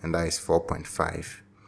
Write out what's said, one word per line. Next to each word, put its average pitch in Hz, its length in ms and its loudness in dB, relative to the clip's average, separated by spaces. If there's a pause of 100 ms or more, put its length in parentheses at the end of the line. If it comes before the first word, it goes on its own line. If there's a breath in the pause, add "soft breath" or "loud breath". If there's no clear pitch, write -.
and 82 140 0
that 85 100 2
is 82 140 -2
four 85 220 4
point 82 260 -4
five. - 560 -4 (240 loud breath)